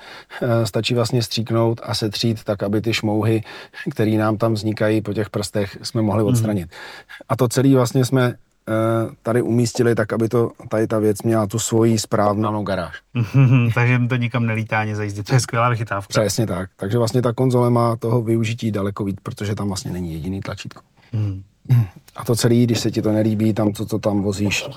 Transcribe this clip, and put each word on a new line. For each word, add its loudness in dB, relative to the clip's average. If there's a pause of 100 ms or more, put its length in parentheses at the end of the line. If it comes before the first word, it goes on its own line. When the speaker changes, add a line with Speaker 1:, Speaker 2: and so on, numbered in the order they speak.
(420)
Speaker 1:
eh, 2
stačí -2
vlastně 0
stříknout -2
a -6
setřít -2
tak, -4
aby 0
ty -2
šmouhy, 0 (480)
který 0
nám 2
tam 0
vznikají 0
po -6
těch -4
prstech, -4
jsme -4
mohli 2
Speaker 2:
Mhm. 2
Speaker 1:
odstranit. 0 (600)
A 0
to 2
celý 4
vlastně 4
jsme, 2 (340)
eh, -4 (500)
tady 0
umístili 2
tak, 0
aby 0
to, 0 (180)
tady 0
ta -2
věc 2
měla 2
tu -4
svoji 2
správnou 0
garáž. -6 (140)
Speaker 2:
Mhm, 4
takže 4 (100)
to 0
nikam 0
nelítá -2
ani -4
za -4
jízdy. -6
To 0
je 4
skvělá 0
vychytávka. -4
Speaker 1:
Přesně 0
tak. -6
Takže -2
vlastně 2
ta 0
konzole 2
má 2
toho 0
využití -2
daleko -4
víc, -4
protože -6
tam -4
vlastně -6
není -6
jediný -6
tlačítko. -12 (320)
Speaker 2:
Mhm. -4 (760)
Speaker 1:
A -12
to 2
celý, 4
když 2
se 0
ti -2
to 2
nelíbí, 2
tam, 2
co, -6
co -4
tam 0
vozíš, -2 (120)